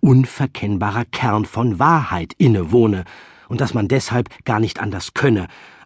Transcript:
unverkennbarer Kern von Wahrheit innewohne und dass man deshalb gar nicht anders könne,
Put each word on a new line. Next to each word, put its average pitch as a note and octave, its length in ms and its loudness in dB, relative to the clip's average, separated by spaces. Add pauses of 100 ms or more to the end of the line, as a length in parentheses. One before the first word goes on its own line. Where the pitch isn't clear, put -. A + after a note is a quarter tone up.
unverkennbarer A#2 1040 0
Kern G#2+ 400 -2
von A2 340 -4
Wahrheit C3+ 600 0
innewohne G#2 680 2 (440)
und B2 120 -4
dass C3+ 140 -2
man G#2 120 -2
deshalb B2 580 -4
gar A2 140 -2
nicht A2 220 -2
anders G2+ 320 -8
könne, A2 360 0 (380)